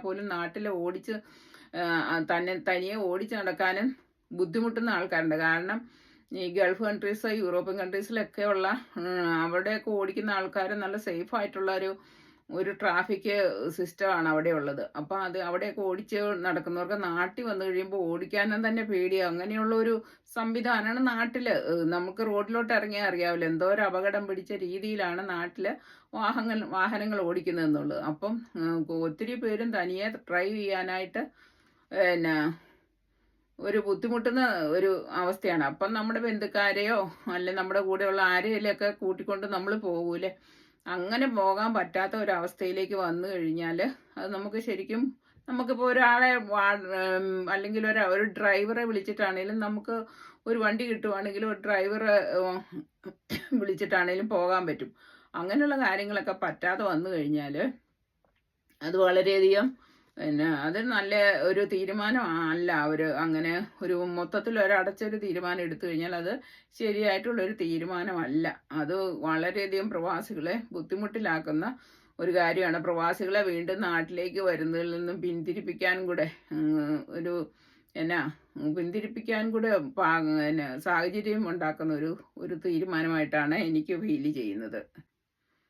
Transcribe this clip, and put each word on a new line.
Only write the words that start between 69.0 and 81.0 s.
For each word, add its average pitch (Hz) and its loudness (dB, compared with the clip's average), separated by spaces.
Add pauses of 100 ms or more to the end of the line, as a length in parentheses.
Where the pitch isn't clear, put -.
വളരെയധികം 190 0
പ്രവാസികളെ 170 -4 (200)
ബുദ്ധിമുട്ടിലാക്കുന്ന 180 -2 (540)
ഒരു 180 2
കാര്യമാണ്. 170 4
പ്രവാസികളെ 180 2
വീണ്ടും 175 -2
നാട്ടിലേക്ക് 175 -2
വരുന്നതിൽ 165 0
നിന്നും 175 -4
പിന്തിരിപ്പിക്കാൻ 175 -2 (120)
കൂടെ, 165 0 (240)
ഉം, 151 2 (180)
ഒരു 175 -4 (640)
എന്നാ, 165 0 (560)
പിന്തിരിപ്പിക്കാൻ 214 -2 (100)
കൂടെ 220 2 (280)
പാ-, 165 4 (160)
പിന്നെ 156 0 (180)
സാഹചര്യം 202 0